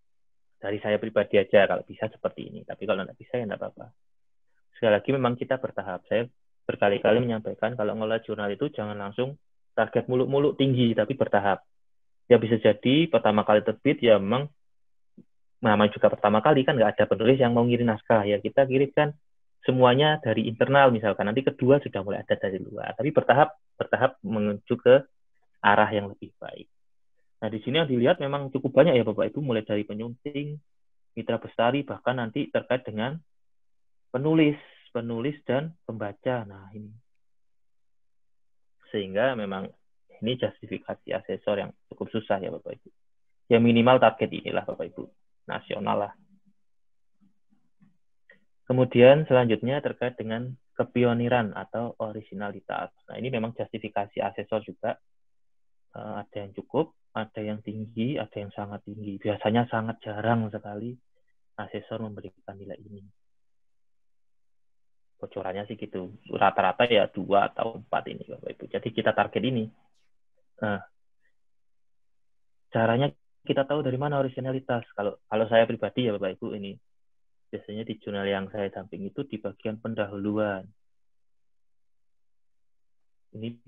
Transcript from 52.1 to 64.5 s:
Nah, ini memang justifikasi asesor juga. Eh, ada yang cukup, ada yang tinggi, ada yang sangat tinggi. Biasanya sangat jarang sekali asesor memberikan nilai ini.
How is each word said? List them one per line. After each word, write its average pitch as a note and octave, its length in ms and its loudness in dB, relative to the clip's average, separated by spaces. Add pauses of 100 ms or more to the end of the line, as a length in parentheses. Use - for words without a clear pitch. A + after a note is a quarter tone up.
Nah, - 160 -14
ini A#2+ 80 -6
memang A#2 240 -4
justifikasi G#2 720 -8
asesor G#2+ 400 -6
juga. G#2+ 320 -8 (960)
Eh, G#2+ 220 -14 (100)
ada - 160 -20
yang G2+ 160 -16
cukup, C3+ 400 -6 (160)
ada G#2+ 320 -8
yang G#2+ 160 -8
tinggi, A2 560 -6
ada A2 160 -8
yang G2+ 240 -10
sangat G#2 320 -10
tinggi. G#2 320 -12
Biasanya G#2+ 480 -2
sangat A2+ 320 -6
jarang A2 480 -2
sekali G#2+ 480 -12 (640)
asesor A2 400 -10
memberikan G2+ 560 -14
nilai G2 240 -16
ini. G2+ 240 -20 (2250)